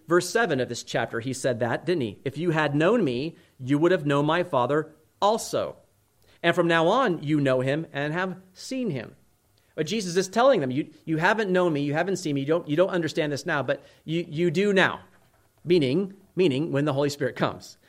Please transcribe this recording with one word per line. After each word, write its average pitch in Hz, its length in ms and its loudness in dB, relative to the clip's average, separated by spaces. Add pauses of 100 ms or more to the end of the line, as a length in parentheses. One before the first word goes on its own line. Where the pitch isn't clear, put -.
verse 175 220 2
seven 196 300 0
of 117 100 -2
this 120 140 -8
chapter, 117 360 -4
he 123 140 -6
said 120 260 -2
that, 120 260 -2
didn't 165 160 0
he? 107 240 -6
"If 135 120 -8
you 170 140 -2
had 151 240 0
known 190 280 4
me, 139 320 -2 (240)
you 135 180 0
would 170 140 4
have 170 140 0
known 143 200 2
my 165 180 0
Father 143 500 0 (280)
also. 156 540 0 (680)
And 170 140 2
from 170 120 2
now 165 200 4
on, 208 340 2
you 147 180 0
know 131 220 2
him 143 320 -2
and 147 200 -4
have 185 240 -4 (160)
seen 254 360 -6
him." 123 260 -8 (600)
But 151 120 -2
Jesus 180 300 -2
is 185 100 0
telling 226 340 4
them, 131 100 -2
"You, 147 180 -4 (160)
you 160 120 -2
haven't 202 340 2
known 180 220 2
me, 143 80 -2
you 143 120 -2
haven't 180 240 -2
seen 151 180 -4
me, 139 60 -2
you 135 60 -6
don't, 160 200 0
you 147 80 -2
don't 180 140 4
understand 160 420 -2
this 135 140 -6
now, 156 160 -2
but 127 220 -2 (220)
you, 165 220 -4
you 165 240 0
do 202 200 2
now." 156 300 2 (640)
Meaning, 175 500 2 (220)
meaning 156 360 2
when 143 140 0
the 147 80 0
Holy 143 160 0
Spirit 131 260 -6
comes. 92 420 -6 (100)